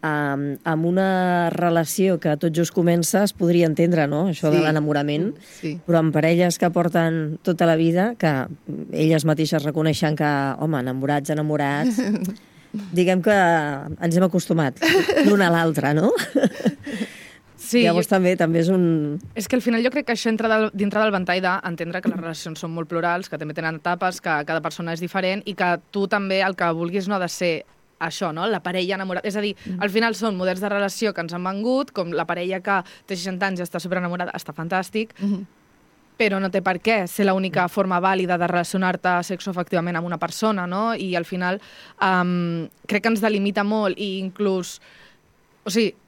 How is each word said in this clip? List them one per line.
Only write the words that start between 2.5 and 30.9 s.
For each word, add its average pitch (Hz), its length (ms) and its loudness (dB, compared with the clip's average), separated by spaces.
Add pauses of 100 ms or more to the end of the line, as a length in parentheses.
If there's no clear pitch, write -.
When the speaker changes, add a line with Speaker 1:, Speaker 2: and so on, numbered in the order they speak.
Speaker 1:
just 165 180 2
comença 170 520 4
es 202 80 -2
podria 170 340 4
entendre, 165 400 2
no?, 147 220 0
això 156 220 0
de 151 80 4
Speaker 2:
Sí. 165 40 4
Speaker 1:
l'enamorament, 151 720 0
Speaker 2:
Mm, - 60 -20 (200)
sí. 160 260 -8
Speaker 1:
però 170 120 4
amb 160 160 4
parelles 170 440 4
que 175 120 2
porten 165 720 0
tota 170 240 2
la 165 80 6
vida, 170 420 2
que 139 300 0 (460)
elles 160 320 2
mateixes 156 400 2
reconeixen 156 500 0
que, 151 100 0 (360)
home, 156 180 0
enamorats, 139 520 -2
enamorats, 151 680 0
Speaker 2:
<laughs> 196 440 -4 (500)
Speaker 1:
diguem 180 300 2
que 208 100 4
ens 165 840 2
hem 180 60 4
acostumat 165 560 0 (480)
l'un 202 160 6
a 175 80 4
l'altre, 156 440 2
no? 170 180 4 (1400)
Speaker 3:
Sí, - 260 2
Speaker 1:
Llavors 175 240 4
Speaker 3:
jo - 80 2
Speaker 1:
també, 185 240 4
també 165 240 2
és 165 80 2
un 165 480 2 (160)
Speaker 3:
És 208 160 -8
que 254 80 2
al - 40 -2
final 233 200 0
jo 254 80 2
crec 269 160 -4
que 240 80 0
això 226 160 -2
entra 220 180 -2
del, 220 240 2
dintre 202 300 0
del 220 80 4
ventall 185 320 0
d'entendre 175 580 -4
que - 80 -2
les 175 120 -4
relacions 165 420 -10
són 170 100 -8
molt 165 160 -6
plurals, 175 400 -2
que 160 80 -8
també 156 200 -8
tenen 160 240 -6
etapes, 180 420 -2
que 180 80 -4 (160)
cada 160 160 -2
persona 165 320 -6
és 165 80 -8
diferent 185 420 -2
i 202 140 -8
que 175 140 2 (180)
tu 196 160 -2
també 190 400 0
el 196 100 -2
que 170 160 0
vulguis 175 380 -4
no 208 60 0
ha - 20 -2
de 180 100 -2
ser 175 220 -2 (480)
això, 165 340 -4
no? 165 140 -4
La 208 160 -2
parella 185 320 -2
enamorada. 190 320 -6
És 196 100 -4
a 214 60 -2
dir, 202 140 -4 (100)
Speaker 2:
Mm. 185 160 -6
Speaker 3:
al 208 80 -2
final 226 240 0
són 208 240 -2
models 185 220 -2
de 208 80 -4
relació 202 440 -2